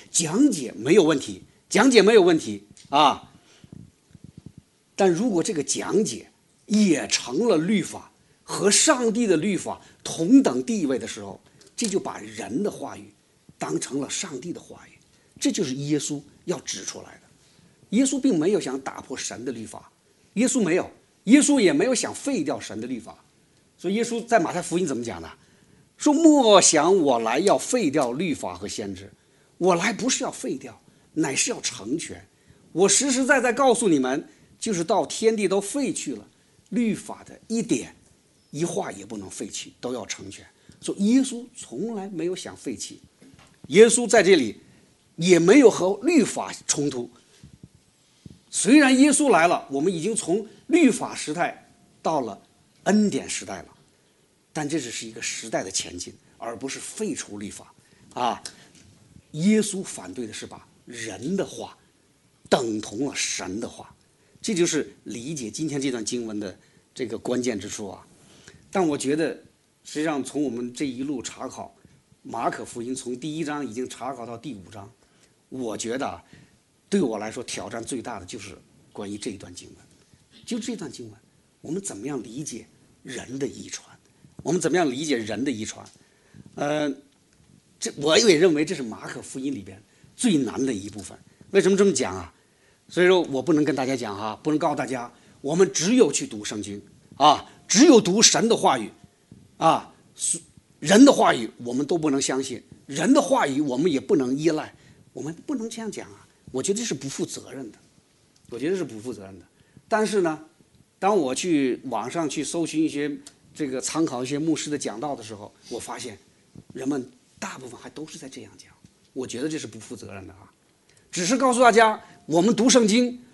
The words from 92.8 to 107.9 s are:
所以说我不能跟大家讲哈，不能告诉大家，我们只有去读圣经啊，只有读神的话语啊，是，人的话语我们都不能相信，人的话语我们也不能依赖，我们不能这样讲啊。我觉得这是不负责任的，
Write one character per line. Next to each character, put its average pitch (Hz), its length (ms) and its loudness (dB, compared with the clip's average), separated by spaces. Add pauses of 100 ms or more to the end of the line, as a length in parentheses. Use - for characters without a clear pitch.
所 175 160 0
以 180 40 6
说 185 160 6
我 135 180 -4
不 147 120 0
能 151 120 4
跟 147 100 -2
大 131 100 -2
家 135 100 -2
讲 110 220 -6
哈， 107 260 -6
不 151 80 -2
能 151 80 0
告 160 100 0
诉 147 60 -2
大 131 100 -4
家， 120 260 -8 (300)
我 143 140 -4
们 180 180 6
只 196 220 0
有 202 160 6
去 - 140 -4
读 104 200 -10
圣 107 160 -8
经 101 200 -10 (360)
啊， 139 280 6 (220)
只 233 180 6
有 269 140 10
读 190 220 0
神 185 260 4
的 220 80 2
话 143 240 2
语 98 100 -8 (680)
啊， 151 360 0 (220)
是， - 240 -4 (400)
人 196 240 8
的 277 80 12
话 196 220 6
语 110 240 -4
我 120 160 -8
们 139 120 -2
都 175 120 0
不 156 120 0
能 139 120 0
相 135 200 -2
信， 127 220 -8 (220)
人 165 280 2
的 294 80 6
话 247 240 2
语 139 140 0
我 127 160 0
们 160 160 2
也 139 80 2
不 - 160 0
能 135 220 0
依 156 140 2
赖， 151 220 -6 (380)
我 - 100 -12
们 156 140 -10 (100)
不 294 100 -6
能 226 140 -8
这 226 120 -12
样 214 100 -8
讲 110 220 -12
啊。 - 120 -20 (260)
我 127 120 -4
觉 202 100 0
得 208 60 -4
这 240 60 -6
是 214 80 -4
不 135 160 -8
负 165 160 -6
责 - 260 -12
任 127 200 -12
的， - 60 -20 (720)